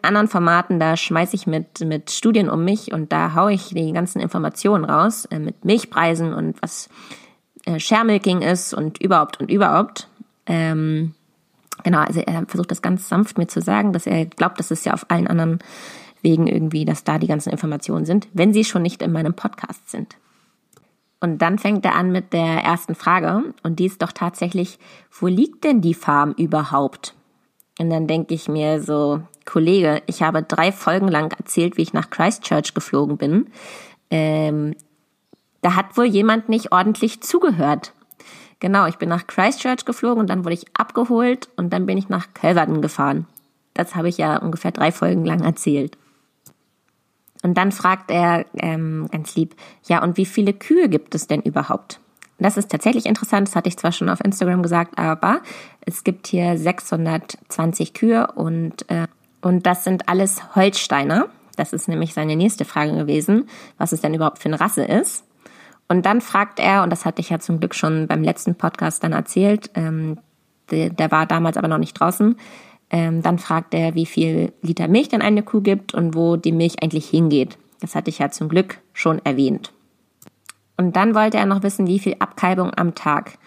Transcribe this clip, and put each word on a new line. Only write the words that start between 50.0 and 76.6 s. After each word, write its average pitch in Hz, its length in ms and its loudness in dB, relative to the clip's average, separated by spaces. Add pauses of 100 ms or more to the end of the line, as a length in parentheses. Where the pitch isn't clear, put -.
und 170 140 0
wie 190 80 2
viele 202 280 2
Kühe 311 360 4
gibt - 260 -2
es - 120 -6
denn 151 140 0
überhaupt?“ - 580 -4 (400)
Das 202 180 2
ist 202 120 -4
tatsächlich 226 360 0
interessant, 208 420 0
das - 80 -12
hatte 175 140 0
ich 175 80 -6
zwar 175 140 -2
schon 175 180 -2
auf 175 140 -2
Instagram 180 380 0
gesagt, 170 360 -2
aber 170 440 0 (400)
es - 220 -8
gibt - 240 -2
hier 175 300 0
sechshundertzwanzig 165 1400 -4
Kühe 226 340 2
und, 165 640 -4
äh, 165 180 -2 (340)
und 180 240 2
das 180 180 2
sind 185 240 -2
alles 190 480 -2
Holsteiner. 190 760 2 (260)
Das - 180 -4
ist 165 140 -6
nämlich 160 260 -2
seine 156 220 0
nächste 175 300 2
Frage 151 300 -2
gewesen, 156 540 2 (300)
was 170 120 0
es 170 100 -2
denn 156 120 -2
überhaupt 160 240 0
für - 120 -6
eine 160 100 -2
Rasse - 240 -4
ist. - 400 -2 (640)
Und 180 180 2
dann 214 160 2
fragt - 380 -4
er, 196 240 4
und 175 80 0
das - 140 -4
hatte 170 160 -2
ich - 80 -10
ja 165 100 -2
zum 165 200 -2
Glück 175 140 -2
schon 160 340 0
beim 156 160 0
letzten 165 320 -2
Podcast - 480 -4
dann 165 100 -2
erzählt, 196 600 0
ähm, 160 460 -4 (500)
der, 160 200 0
der 160 220 0
war 156 140 4
damals 165 320 0
aber - 100 0
noch 160 100 0
nicht 160 160 -2
draußen, 208 420 2 (540)
ähm, 165 320 0
dann 170 180 2
fragt 165 340 -4
er, 165 220 0
wie 165 100 0
viel 165 560 0
Liter 165 260 -2
Milch 202 220 4
denn 226 120 0
eine 208 220 2
Kuh 214 180 0
gibt 196 320 0
und 165 200 0
wo 165 220 4
die 170 160 0
Milch 165 320 0